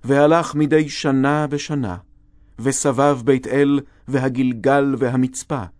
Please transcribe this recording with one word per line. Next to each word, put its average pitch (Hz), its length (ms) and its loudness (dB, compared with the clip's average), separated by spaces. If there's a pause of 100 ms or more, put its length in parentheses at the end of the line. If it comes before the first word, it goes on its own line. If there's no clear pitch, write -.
והלך 147 520 2
מדי 151 340 2
שנה 143 580 0
בשנה, 135 500 -6 (640)
וסבב 135 640 0
בית 131 220 0
אל 143 320 2 (280)
והגלגל 131 920 0
והמצפה 127 640 -2 (160)